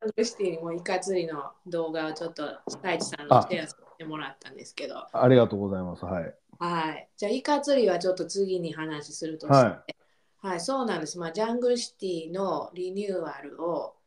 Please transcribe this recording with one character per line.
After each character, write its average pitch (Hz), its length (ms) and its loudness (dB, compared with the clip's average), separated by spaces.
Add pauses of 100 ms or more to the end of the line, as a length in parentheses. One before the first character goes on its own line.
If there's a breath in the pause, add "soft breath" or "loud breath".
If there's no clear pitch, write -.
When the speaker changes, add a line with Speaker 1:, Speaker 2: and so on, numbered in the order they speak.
Speaker 1:
グ 214 100 -2
ル 220 80 2
シ - 120 -4
テ 202 80 -2
ィ 185 80 2
に 160 60 -6
も 170 140 -6
イ 175 100 -4
カ 185 180 0
釣 190 200 0
り 170 60 0
の 147 240 -8 (160)
動 165 240 -2
画 156 160 -2
を 156 60 -4
ち 160 120 -8
ょ 165 60 -6
っ - 40 -14
と 151 120 -6 (220)
太 - 240 -4
一 165 140 -2
さ 147 180 -8
ん - 20 -12
の 131 160 8
シ - 60 -6
ェ 160 160 -2
ア - 20 -6
さ - 100 -14
せ - 200 -20
て 165 80 -14
も 156 140 -6
ら 143 100 -6
っ 143 100 -16
た 135 140 -18
ん 131 40 -18
で - 80 -16
す - 80 -18
け - 140 -8
ど。 - 120 -10
Speaker 2:
あ、 - 140 -12
あ 123 160 6
り 131 60 10
が 117 140 10
と 107 80 -2
う - 20 -2
ご 101 120 -2
ざ 95 100 -2
い - 20 -4
ま 87 140 -6
す。 - 80 -10
は 90 160 -2
い。 80 140 -8 (260)
Speaker 1:
は 165 320 -2
い。 - 240 -14
じ 202 100 -2
ゃ - 20 0
あ、 220 40 0
イ 262 100 0
カ 294 180 2
釣 277 220 4
り 208 60 6
は 175 100 4
ち 180 80 -4
ょ 185 60 4
っ - 20 -2
と 175 100 -2
次 185 360 0
に 165 120 -4
話 151 400 -6
す - 140 -8
る 156 120 -8
と - 100 -4
し - 20 4
て。 143 40 10
Speaker 2:
は 123 340 6
い。 - 60 -10 (520)
Speaker 1:
は 185 100 -4
い、 170 40 -6
そ 262 220 -2
う 233 40 0
な 185 120 0
ん - 20 -4
で 156 60 -4
す。 165 120 -10
ま 170 100 -6
あ、 165 40 -6
ジ 202 100 -2
ャ 233 100 0
ン 247 60 0
グ 240 120 2
ル 247 80 2
シ - 180 -8
テ 196 100 -6
ィ 165 240 -4
の 180 440 -2
リ 180 180 -6
ニ 202 160 -4
ュ 180 160 -2
ー - 20 -4
ア 139 140 -10
ル 143 240 -10
を 160 320 -4 (100)